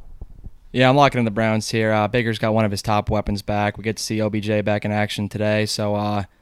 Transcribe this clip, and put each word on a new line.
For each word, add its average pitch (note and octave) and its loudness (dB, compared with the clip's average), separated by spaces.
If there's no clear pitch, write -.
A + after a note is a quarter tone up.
Yeah, B2+ 4
I'm C3 6
locking C#3 6
in A#2+ 2
the A2 0
Browns A2 0
here. A2 2
Uh, G#2+ 2
Baker's A2+ 0
got A2 0
one A2 4
of G#2+ 2
his G2 -4
top G#2 0
weapons G#2 -2
back. G#2 -2
We G#2 -12
get A2 -4
to - -8
see A2 -2
O G#2+ 0
B G#2+ -2
J G#2 0
back G#2 0
in G#2+ -2
action G#2 -2
today, G#2+ 0
so, G#2 -2
uh, G#2 -2